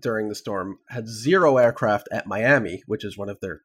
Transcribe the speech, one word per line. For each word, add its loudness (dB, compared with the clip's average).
during -4
the -8
storm, -8
had -10
zero 4
aircraft 2
at -4
Miami, 2
which -6
is -12
one -8
of -10
their -8